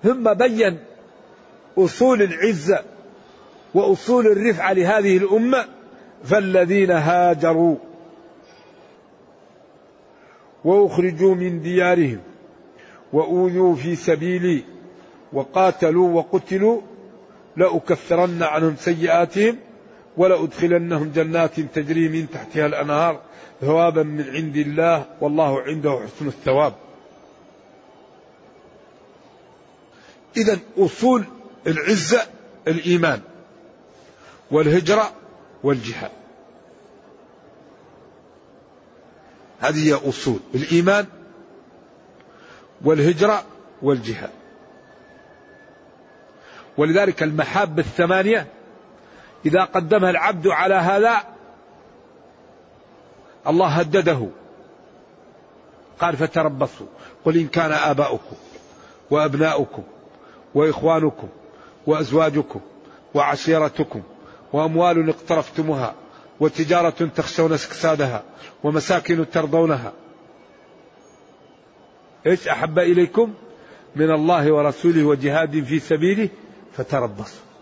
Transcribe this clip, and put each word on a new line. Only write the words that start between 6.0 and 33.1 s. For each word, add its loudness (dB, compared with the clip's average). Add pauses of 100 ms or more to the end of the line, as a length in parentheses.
فالذين 2
هاجروا 2 (3000)
وأخرجوا 2
من -4
ديارهم 0 (920)
وأوذوا 2
في -6
سبيلي -2 (720)
وقاتلوا 0
وقتلوا 0 (760)
لأكفرن 0
عنهم 0
سيئاتهم 0 (600)
ولأدخلنهم 0
جنات -2
تجري -2
من -6
تحتها -6
الأنهار -2 (400)
ثوابا 2
من -6
عند -6
الله 0 (160)
والله 0
عنده -4
حسن -10
الثواب. 0 (3750)
إذن 2 (180)
أصول 2 (440)
العزة 0 (460)
الإيمان 0 (1300)